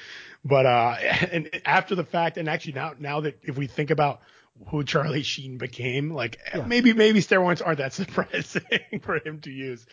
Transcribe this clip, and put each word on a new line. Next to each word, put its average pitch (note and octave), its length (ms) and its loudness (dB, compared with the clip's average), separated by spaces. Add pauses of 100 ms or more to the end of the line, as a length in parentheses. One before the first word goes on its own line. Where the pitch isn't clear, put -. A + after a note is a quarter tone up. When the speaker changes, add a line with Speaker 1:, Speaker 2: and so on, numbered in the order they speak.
(440)
Speaker 1:
but, C3+ 240 6
uh, A#2+ 320 4
<laughs> - 320 0
and D#3 180 -4 (160)
after F3+ 300 2
the E3+ 80 -2
fact, E3+ 340 -2
and D#3+ 100 -4
actually E3 260 -6
now, C#3+ 260 -6
now C#3+ 220 -4
that D3+ 200 -6
if C3 160 -8
we C#3+ 80 -4
think D3 240 -4
about D3 320 2 (460)
who D3 160 -2
Charlie D3 400 0
Sheen C3 340 -8
became, C3 540 -6
like, A#2 260 -6 (160)
Speaker 2:
Yeah. D#3+ 140 -4
Speaker 1:
maybe, A#3+ 260 6
maybe A3 260 6
steroids F3+ 460 2
aren't D#3 140 0
that C3+ 140 -4
<laughs> - 20 -14
surprising - 1080 -4
for F3 160 -4
him D#3 240 -8
to C#3+ 100 -14
use C3 420 -10